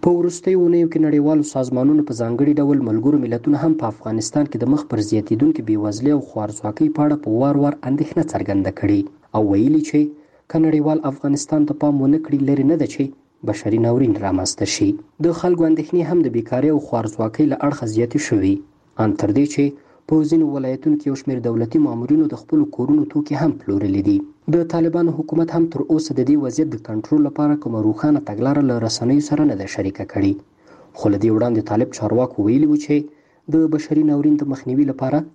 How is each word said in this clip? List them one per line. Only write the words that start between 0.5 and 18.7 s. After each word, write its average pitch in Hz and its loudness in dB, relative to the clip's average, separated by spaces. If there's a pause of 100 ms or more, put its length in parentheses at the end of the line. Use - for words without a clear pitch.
اونیو 170 2
کې 160 0
نړیوالو 147 2
سازمانونو، 135 0
په 127 -6
ځانګړي 120 0
ډول 143 2 (100)
ملګرو 127 2
ملتونو، 120 0
هم 156 2
په 131 -4
افغانستان 110 -2
کې - -8
د - -2
مخ 147 0
پر 120 -2
زیاتېدونکې 113 0
بېوزلۍ 107 0
او 139 0
خوارځواکۍ - -4
په 151 -2
اړه 147 2
په 110 -4
وار 135 2
وار 143 2 (140)
اندېښنه 151 -2 (100)
څرګنده 95 -2
کړې 101 2 (340)
او 110 0
ویلي 131 4
چې 151 0 (500)
که 165 -2
نړیوال 156 2 (140)
افغانستان 147 0
ته 147 -2
پام 147 2
ونه 143 4
کړي، 151 -2 (100)
لرې 139 2
نه 165 4
ده - 0
چې - -4 (460)
بشري 107 -2
ناورین 120 2 (100)
رامنځته 95 -2
شي. - 0 (340)
د 170 2
خلکو 170 0
اندېښنې 160 0
هم 175 2
د 135 2
بیکارۍ 127 0
او 147 0
خوارځواکۍ 113 -2
له - -4
اړخه - -4 (100)
زیاتې 117 0 (100)
شوي، 98 2 (420)